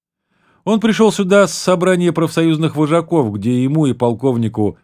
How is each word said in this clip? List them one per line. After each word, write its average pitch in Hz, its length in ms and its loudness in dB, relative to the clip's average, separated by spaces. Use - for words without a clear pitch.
Он 214 160 0
пришел 220 320 2
сюда 196 360 2
с 170 60 -10
собрания 180 600 0
профсоюзных 160 600 -2
вожаков, 156 580 0
где 123 300 -2
ему 147 240 0
и 123 60 0
полковнику 117 920 -2